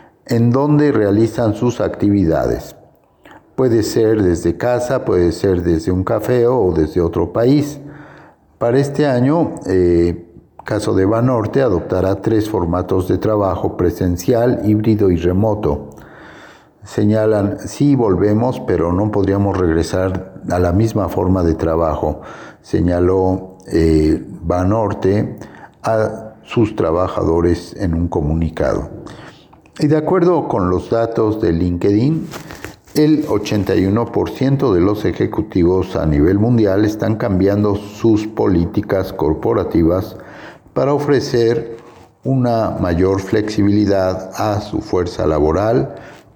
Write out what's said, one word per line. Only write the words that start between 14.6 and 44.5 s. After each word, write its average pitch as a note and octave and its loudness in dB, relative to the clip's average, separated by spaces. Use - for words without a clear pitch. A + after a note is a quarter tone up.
híbrido G#2+ 2
y E2+ 2
remoto. F2+ 0
Señalan, G#2+ 0
"Sí, C#3+ 2
volvemos, G#2+ 2
pero E2+ 0
no G2+ 0
podríamos G2 0
regresar F#2 -2
a F2 0
la F2 2
misma G#2+ 0
forma F#2 0
de E2 2
trabajo", D#2+ -2
señaló, F2+ 0
eh, D#2+ 2
Banorte F#2+ 0
a A2 -2
sus - 0
trabajadores E2+ 0
en F2+ -2
un E2+ 0
comunicado. D#2 -2
Y D#3 0
de D#3 2
acuerdo E3+ 0
con F#2 0
los F2 -2
datos A2+ 0
de F2 2
LinkedIn, G2+ 0
el D3+ 2
ochenta G2+ -2
y F#2 2
uno A2 0
por - -2
ciento C3+ 0
de F2 4
los G2+ 2
ejecutivos F#2 0
a D#2+ -2
nivel D#2 2
mundial G#2+ 2
están G#2+ -2
cambiando G2+ 0
sus G#2+ 0
políticas F#2+ -2
corporativas F2 0
para C#3 0
ofrecer A#2+ 0
una A#2+ 0
mayor F#2 0
flexibilidad G2+ 0
a G#2 -2